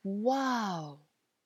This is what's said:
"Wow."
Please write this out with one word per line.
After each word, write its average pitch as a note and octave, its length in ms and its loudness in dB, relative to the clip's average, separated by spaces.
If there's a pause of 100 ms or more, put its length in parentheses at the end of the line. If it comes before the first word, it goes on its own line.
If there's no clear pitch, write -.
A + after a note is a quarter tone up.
"Wow." G#3 960 0 (460)